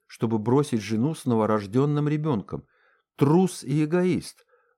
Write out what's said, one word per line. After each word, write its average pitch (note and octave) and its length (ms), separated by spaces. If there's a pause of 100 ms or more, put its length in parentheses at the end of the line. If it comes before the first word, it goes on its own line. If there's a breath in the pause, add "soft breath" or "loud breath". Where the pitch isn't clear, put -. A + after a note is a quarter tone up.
чтобы A2+ 320
бросить A#2+ 420
жену A2+ 320
с - 100
новорождённым A#2 840
ребёнком? D3 580 (480)
Трус E3+ 480
и D3+ 220
эгоист. F3+ 600 (340)